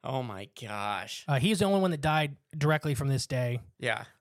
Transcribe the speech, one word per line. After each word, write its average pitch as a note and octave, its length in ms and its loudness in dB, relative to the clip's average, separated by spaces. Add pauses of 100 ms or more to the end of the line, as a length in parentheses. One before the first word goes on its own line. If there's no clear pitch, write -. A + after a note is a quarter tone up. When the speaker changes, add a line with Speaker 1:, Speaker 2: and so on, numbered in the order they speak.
Speaker 1:
Oh C3 200 -2
my G2+ 260 -8 (100)
gosh. G#2 680 -6
Speaker 2:
Uh, C#3 120 2
he's F#3 200 2
the G3+ 60 4
only G3 140 4
one F#3 120 2
that D3+ 100 -4
died D3+ 360 0 (180)
directly D3+ 400 2
from C#3 120 0
this C3 200 0
day. A#2+ 320 0 (200)
Speaker 1:
Yeah. A#2 240 -2 (180)